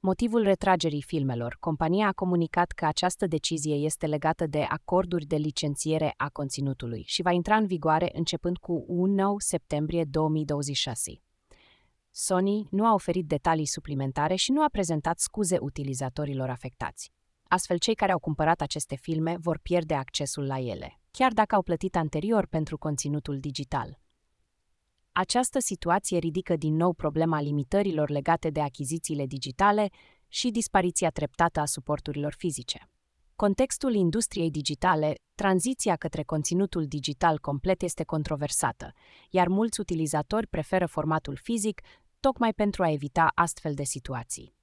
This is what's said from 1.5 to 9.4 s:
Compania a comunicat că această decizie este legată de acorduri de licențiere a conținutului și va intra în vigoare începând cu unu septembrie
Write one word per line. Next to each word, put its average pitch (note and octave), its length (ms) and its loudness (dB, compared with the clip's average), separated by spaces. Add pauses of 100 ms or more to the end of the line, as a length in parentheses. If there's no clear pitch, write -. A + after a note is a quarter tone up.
Compania E3 460 0
a F#3+ 60 2
comunicat F3 580 0
că - 160 -4
această F3+ 400 0
decizie D3+ 480 -2
este D3+ 320 -2
legată D#3 400 0
de D3+ 160 0
acorduri F3 640 0
de D3+ 100 0
licențiere D3+ 800 0
a C#3+ 120 -4
conținutului C3+ 760 -6
și - 160 -2
va F3 80 4
intra F3+ 260 4
în A3 100 2
vigoare D#3+ 460 2
începând E3+ 440 -2
cu - 300 -4
unu G3 520 2
septembrie D#3+ 680 -2